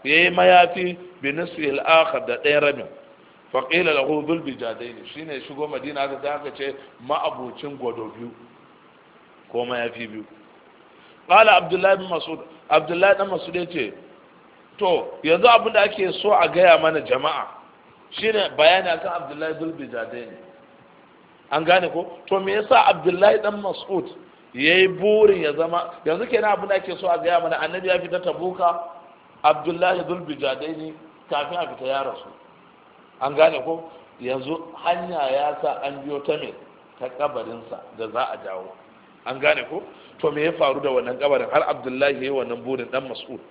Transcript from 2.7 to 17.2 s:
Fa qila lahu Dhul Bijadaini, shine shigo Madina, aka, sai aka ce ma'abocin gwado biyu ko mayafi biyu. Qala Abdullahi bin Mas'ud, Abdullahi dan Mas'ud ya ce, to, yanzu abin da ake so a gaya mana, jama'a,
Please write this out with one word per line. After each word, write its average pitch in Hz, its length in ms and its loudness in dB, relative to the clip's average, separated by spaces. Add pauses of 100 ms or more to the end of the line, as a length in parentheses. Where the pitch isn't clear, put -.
Fa 127 160 2
qila 165 240 2
lahu 147 320 0
Dhul 165 160 -2
Bijadaini, 120 720 -10
shine 147 340 -12
shigo 147 220 -8
Madina, 139 400 -8
aka, 135 140 -8
sai 143 80 -4
aka 147 260 -8
ce 139 180 -8 (320)
ma'abocin 139 680 -6
gwado 113 400 -8
biyu 120 160 -14 (1200)
ko 120 120 -2
mayafi 117 440 -6
biyu. 107 160 -14 (1040)
Qala 208 280 8
Abdullahi 180 420 2
bin 185 100 -10
Mas'ud, 160 320 -6 (300)
Abdullahi 175 480 4
dan 196 100 -2
Mas'ud 170 260 -8
ya 175 120 -4
ce, 147 260 -6 (840)
to, 180 300 0 (140)
yanzu 175 240 4
abin 226 260 6
da 214 100 6
ake 196 280 0 (120)
so 208 100 2
a 165 160 4
gaya 170 300 8
mana, 160 240 2
jama'a, 139 440 -2 (680)